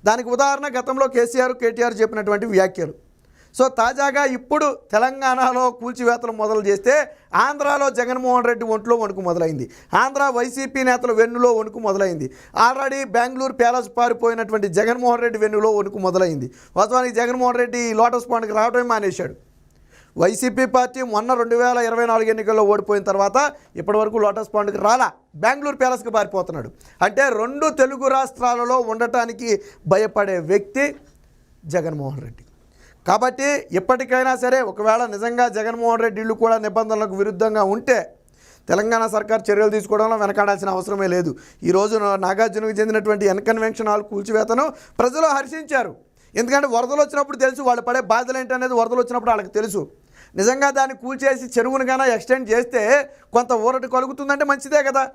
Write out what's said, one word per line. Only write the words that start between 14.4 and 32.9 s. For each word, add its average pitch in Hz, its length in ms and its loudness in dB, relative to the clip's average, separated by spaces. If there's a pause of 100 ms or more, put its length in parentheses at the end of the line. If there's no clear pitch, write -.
జగన్మోహన్ 240 480 2
రెడ్డి 226 180 -2
వెన్నులో 214 340 2
వణుకు 202 300 -4
మొదలైంది. 170 400 0 (300)
వాస్తవానికి 240 420 2
జగన్మోహన్ 247 420 0
రెడ్డి 240 200 -2 (180)
లోటస్ 240 320 2
పాండ్కి 226 280 -2
రావడమే 240 320 2
మానేశాడు. 196 440 -4 (880)
వైసీపీ 226 420 0 (100)
పార్టీ 254 260 2 (120)
మొన్న 226 280 0
రెండు 233 200 0
వేల 247 160 2 (120)
ఇరవై 233 220 0
నాలుగు 220 220 2
ఎన్నికల్లో 220 400 2
ఓడిపోయిన 202 380 0
తర్వాత 196 260 2 (440)
ఇప్పటివరకు 214 440 0
లోటస్ 208 300 -2
పాండ్కి 202 320 -2
రాలా, 233 200 4 (360)
బెంగళూరు 285 380 0
ప్యాలెస్కి 247 360 0
పారిపోతున్నాడు. 180 520 -4 (380)
అంటే 254 180 2 (160)
రెండు 285 280 0 (120)
తెలుగు 262 240 2 (120)
రాష్ట్రాలలో 247 600 0 (160)
ఉండటానికి 233 560 -2 (440)
భయపడే 202 440 0 (140)
వ్యక్తి 208 340 0 (880)
జగన్మోహన్ 147 520 -6
రెడ్డి. - 160 -20 (640)